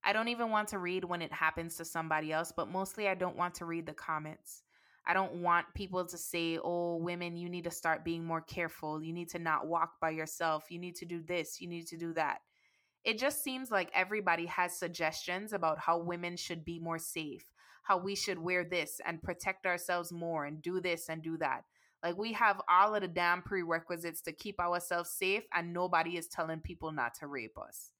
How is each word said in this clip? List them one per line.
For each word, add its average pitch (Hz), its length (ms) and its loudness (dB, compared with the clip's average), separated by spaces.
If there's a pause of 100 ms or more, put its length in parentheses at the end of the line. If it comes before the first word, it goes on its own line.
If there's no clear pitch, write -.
I 202 100 6
don't 226 140 2
even 233 220 0
want 214 200 2
to 202 100 -2
read 180 260 0
when 175 160 -2
it 160 100 -4
happens 165 460 0
to 165 80 -8
somebody 156 480 0
else, 160 180 0
but 147 180 -2
mostly 190 380 -2
I 190 80 4
don't 180 220 -2
want 175 180 0
to 175 100 -8
read 165 200 -4
the 160 80 -8
comments. - 720 -6 (420)
I 170 80 4
don't 180 280 2
want 170 320 4
people 185 320 -2
to 175 120 -10
say, 165 440 0
"Oh, 175 360 0
women, 175 400 -2
you 175 120 -6
need 175 140 -4
to 170 80 -2
start 165 340 2
being 165 200 0
more 165 160 0
careful. 156 600 -4
You 160 120 -4
need 170 160 -6
to 175 100 -6
not 160 280 0
walk 165 320 0
by 160 120 2
yourself. 160 580 0
You 170 100 -8
need 175 180 -8
to 175 80 -8
do 170 160 -6
this. 165 380 -4
You 180 80 -10
need 170 200 -8
to 170 100 -12
do 165 160 -4
that." 160 280 0 (640)
It 214 140 2
just 277 260 0
seems 262 280 -4
like 185 220 4
everybody 185 540 4
has 175 300 0
suggestions 180 760 0
about 160 260 2
how 170 180 4
women 175 380 -2
should 165 300 -6
be 170 140 -6
more 165 200 -2
safe, 156 520 -8 (320)
how 190 140 4
we 196 180 0
should 190 220 0
wear 175 260 2
this 165 420 -2
and 165 180 -4
protect 190 420 -4
ourselves 175 460 0
more 165 340 -2
and 151 160 -8
do 180 200 -2
this 170 280 -2
and 160 140 -6
do 160 140 -4
that. 143 260 0 (400)
Like, 175 140 0
we 226 160 -2
have 208 360 4
all 202 260 10
of 202 60 4
the 202 80 -2
damn 175 320 4
prerequisites 170 800 -2
to 170 100 -6
keep 196 300 -6
ourselves 175 480 0
safe, 202 340 2 (100)
and 170 200 0
nobody 175 420 2
is 165 140 -4
telling 160 320 -2
people 165 320 -6
not 123 220 -2
to 151 120 -10
rape 123 300 -8
us - 420 -14